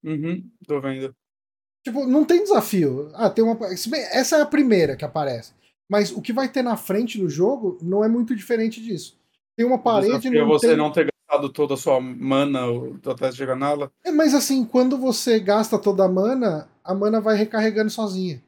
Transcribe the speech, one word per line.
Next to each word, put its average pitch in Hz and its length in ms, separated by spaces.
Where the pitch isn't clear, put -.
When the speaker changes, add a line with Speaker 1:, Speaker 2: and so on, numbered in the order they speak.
Speaker 1:
Uhum, 160 440
tô 147 140
vendo. 135 340
Speaker 2:
Tipo, 262 220
não 277 180
tem 349 180
desafio. 165 720
Ah, 220 160
tem 226 140
uma 226 120
pa-, 202 200
se - 140
bem, 294 100
essa 269 240
é 302 60
a 294 40
primeira 214 500
que - 80
aparece. 135 480
Mas 202 220
o 233 100
que 247 100
vai 254 160
ter 262 140
na 233 140
frente 220 440
no 180 80
jogo 185 540
não 196 220
é 220 40
muito 233 280
diferente 226 440
disso. 226 380
Tem 233 100
uma 254 80
Speaker 1:
O 240 40
desafio 202 120
Speaker 2:
parede, 262 160
Speaker 1:
é - 20
Speaker 2:
não - 80
Speaker 1:
você 156 200
Speaker 2:
tem - 80
Speaker 1:
não 151 160
ter 160 180
gastado 143 240
toda 143 220
a - 20
sua 135 240
mana 135 640
ou 127 300
até 131 260
chegar 131 240
nela. 143 340
Speaker 2:
É, 349 80
mas 302 200
assim, 269 320
quando 254 320
você 247 440
gasta 208 380
toda 196 260
a 185 40
mana, 190 600
a 185 100
mana 214 260
vai 214 160
recarregando 214 540
sozinha. 185 580